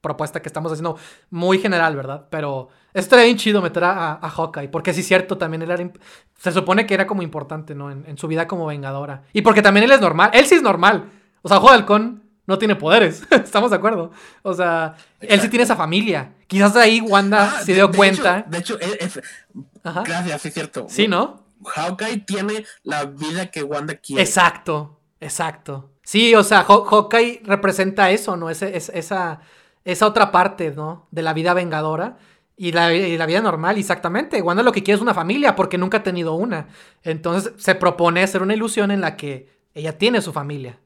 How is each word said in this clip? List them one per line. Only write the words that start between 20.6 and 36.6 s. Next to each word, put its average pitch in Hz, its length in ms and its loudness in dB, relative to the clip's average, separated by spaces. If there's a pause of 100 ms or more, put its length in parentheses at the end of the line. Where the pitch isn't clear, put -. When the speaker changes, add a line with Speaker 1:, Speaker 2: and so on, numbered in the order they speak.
Speaker 1:
Sí, 214 180 0
¿no? 190 400 -4 (180)
Speaker 2:
Hawkeye 190 540 -6
tiene 208 460 -6 (180)
la 147 220 -6
vida 156 420 -8
que 156 160 -10
Wanda 147 320 -8
quiere. 139 260 -4
Speaker 1:
Exacto, 170 800 -2 (200)
exacto. 147 680 -10 (140)
Sí, 226 320 4
o 208 80 6
sea, 202 220 4
Haw-, 208 200 6
Hawkeye 226 580 2
representa 190 680 0
eso, 202 260 -2
¿no? 165 140 -8
Ese, 185 260 -6
es, 156 160 -10
esa, 170 480 -8 (420)
esa 175 220 0
otra 220 260 2
parte, 180 400 0
¿no? 156 400 -12
De 160 120 -8
la 160 100 -2
vida 165 220 0
vengadora 165 640 -4 (380)
y 175 180 -6
la, 170 200 2
y 170 240 0
la 165 80 -2
vida 170 160 0
normal, 185 360 -2
exactamente. 196 640 -4
Wanda 175 220 0
lo 254 80 4
que 202 120 -4
quiere 202 140 2
es 208 40 -2
una 226 140 -2
familia 214 400 0
porque 185 240 -2
nunca 190 180 -2
ha 208 60 -2
tenido 175 320 -4
una. 180 320 -6 (360)